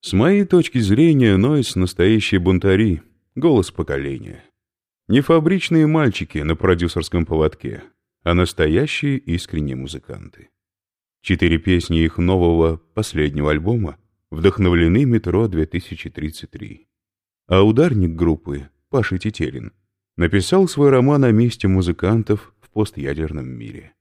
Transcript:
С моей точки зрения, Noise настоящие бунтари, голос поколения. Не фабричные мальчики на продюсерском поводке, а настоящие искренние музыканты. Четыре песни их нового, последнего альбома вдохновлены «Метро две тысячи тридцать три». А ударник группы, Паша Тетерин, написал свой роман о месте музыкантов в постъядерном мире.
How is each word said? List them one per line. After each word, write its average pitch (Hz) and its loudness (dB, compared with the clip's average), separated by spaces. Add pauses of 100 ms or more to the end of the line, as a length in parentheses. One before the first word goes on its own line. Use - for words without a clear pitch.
С - -10
моей 180 2
точки 175 2
зрения, 117 4
Noise 123 0
настоящие 95 0
бунтари, 95 2 (320)
голос 127 2
поколения. 69 -8 (640)
Не 123 4
фабричные 165 2
мальчики 151 -2
на 78 -2
продюсерском 85 0
поводке, 78 -4 (400)
а 85 0
настоящие 90 0
искренние 78 -6
музыканты. 65 -16 (720)
Четыре 85 0
песни 85 0
их 82 0
нового, 85 2 (180)
последнего 76 -2
альбома 85 -4 (340)
вдохновлены 87 2
«Метро 110 0
две 80 -2
тысячи - -10
тридцать - -12
три». - -20 (580)
А 92 2
ударник 110 2
группы, 78 -4 (200)
Паша 104 -2
Тетерин, 65 -8 (440)
написал 139 2
свой 143 2
роман 135 4
о 120 4
месте 113 0
музыкантов 95 -2
в - -20
постъядерном 73 -6
мире. 57 -18